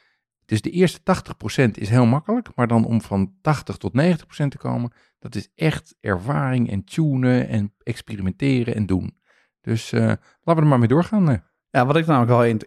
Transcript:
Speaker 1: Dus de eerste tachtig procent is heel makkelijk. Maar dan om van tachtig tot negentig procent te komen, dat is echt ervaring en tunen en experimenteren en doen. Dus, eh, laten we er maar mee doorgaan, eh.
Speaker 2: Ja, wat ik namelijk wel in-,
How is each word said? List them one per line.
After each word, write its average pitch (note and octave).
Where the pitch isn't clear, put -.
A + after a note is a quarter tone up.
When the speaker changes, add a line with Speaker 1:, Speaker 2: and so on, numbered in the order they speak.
Speaker 1:
Dus G#2+
de -
eerste F3+
tachtig -
procent A2+
is G#2
heel A#2+
makkelijk. D3+
Maar B2
dan A#2
om A2+
van G2
tachtig -
tot F#2+
negentig D#3+
procent C#3+
te -
komen, A#2+
dat A#2
is G#2
echt -
ervaring B2
en G2
tunen B2+
en G#2
experimenteren A#2
en G#2+
doen. F#2
Dus, -
eh, A#2
laten A2
we E3
er D#3+
maar C#3
mee A#2
doorgaan, E3+
eh. A#2+
Speaker 2:
Ja, B2
wat C#3+
ik E3
namelijk B2
wel A#2+
in-, A2+